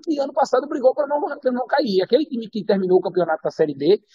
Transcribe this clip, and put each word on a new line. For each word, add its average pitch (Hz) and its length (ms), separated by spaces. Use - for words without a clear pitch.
que 294 160
ano 269 120
passado 269 360
brigou 262 260
pra 294 120
não, 294 140
pra 285 300
não 247 160
cair. 196 360
Aquele 262 240
time 226 240
que 202 140
terminou 185 340
o - 20
campeonato 165 420
da 151 80
Série 151 240
B 156 240